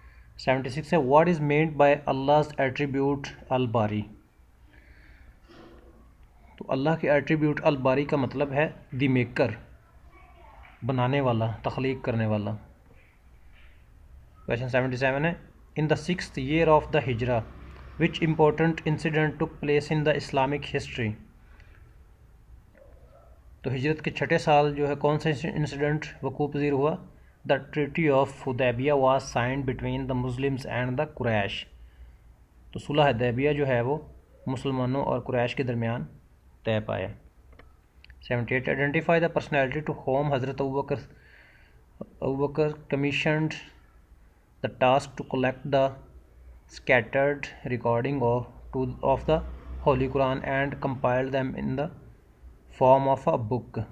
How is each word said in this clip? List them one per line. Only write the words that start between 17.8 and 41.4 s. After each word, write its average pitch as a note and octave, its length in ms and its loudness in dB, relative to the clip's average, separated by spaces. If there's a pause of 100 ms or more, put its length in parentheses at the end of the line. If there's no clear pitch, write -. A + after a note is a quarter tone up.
which E3 220 0
important D#3+ 540 2 (100)
incident D#3 520 0
took D#3+ 120 -4 (140)
place D3 280 0
in D3+ 120 0
the D3 120 2
Islamic C#3 460 0 (140)
history?" A#2 360 -4 (2500)
तो C3+ 60 -2
हिजरत C3+ 300 -2
के - 100 -2
छठे D#3+ 280 0
साल D3 360 4
जो C#3+ 120 -2
है C#3+ 100 -2
कौन D3 220 2
सा D#3+ 120 0
इंसिडेंट D3 760 -2 (180)
वकूफ़ C#3+ 280 -4
पजीर C#3+ 200 0
हुआ? D3 340 0 (420)
The C3+ 120 4
Treaty D3 500 0
of C3+ 180 6
Hudaybiyah C3 720 0
was C3 220 4
signed B2+ 440 -2
between B2+ 400 -4
the B2+ 200 -2
Muslims C3 400 -4
and B2 240 -2
the C#3+ 160 -2
Quraysh। A2 460 -2 (1200)
तो - 60 -10
सुलह C#3+ 280 2
हुदैबिया B2 460 2
जो C#3+ 140 0
है B2 160 2
वो C#3+ 280 -4 (380)
मुसलमानों C3 560 -2
और B2+ 160 -2
कुरैश B2 340 -2
के C#3 100 -2
दरमियान A#2+ 400 -2 (600)
तय A2 160 0
पाया। G#2+ 340 -6 (1080)
सेवेंटी A#2+ 320 -2
एट, C3 100 0
"Identify C#3+ 560 2
the D#3+ 160 0
personality C#3+ 540 0
to - 60 -4 (120)
whom C#3+ 260 2
हज़रत B2+ 260 -2
अबू C#3 220 -2
बकर, C#3 140 -2 (1300)